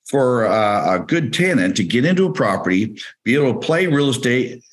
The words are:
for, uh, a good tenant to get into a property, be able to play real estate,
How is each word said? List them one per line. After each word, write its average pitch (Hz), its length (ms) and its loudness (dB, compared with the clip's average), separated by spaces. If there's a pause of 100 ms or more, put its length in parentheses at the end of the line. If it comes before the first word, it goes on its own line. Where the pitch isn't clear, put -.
for, 123 400 0
uh, 104 500 2
a 90 40 -2
good 156 340 -2
tenant 147 440 0
to - 60 0
get 120 220 0
into 185 220 2
a 160 40 -2
property, 98 680 -2 (240)
be 117 80 0
able 139 200 2
to - 60 -4
play 175 280 0
real 143 220 2
estate, 123 640 -2